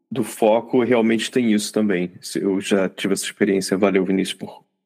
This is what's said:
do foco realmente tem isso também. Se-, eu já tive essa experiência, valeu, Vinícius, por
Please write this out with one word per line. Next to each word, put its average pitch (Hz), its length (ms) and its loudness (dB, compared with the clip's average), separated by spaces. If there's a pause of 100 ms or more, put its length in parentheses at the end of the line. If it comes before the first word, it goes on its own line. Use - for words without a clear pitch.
do 110 140 -4
foco 113 600 2
realmente 113 460 2
tem 120 220 0
isso 104 220 0
também. 95 480 0
Se-, - 200 -6
eu 98 200 0
já 98 260 0
tive 98 260 -4
essa - 120 -2
experiência, 98 520 0
valeu, 95 280 2
Vinícius, 95 320 -2
por - 260 -16 (220)